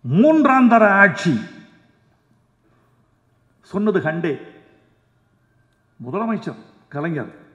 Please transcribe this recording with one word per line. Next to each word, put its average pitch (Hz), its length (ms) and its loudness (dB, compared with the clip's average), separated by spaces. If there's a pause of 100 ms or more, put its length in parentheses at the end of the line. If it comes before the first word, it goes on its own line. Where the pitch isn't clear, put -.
மூன்றாம் 262 680 2
தர 220 240 4
ஆட்சி. 180 480 2 (2250)
சொன்னது 202 380 -4
ஹண்டே, 160 400 -6 (1700)
முதலமைச்சர் 196 500 -8 (320)
கலைஞர். 143 460 -8 (200)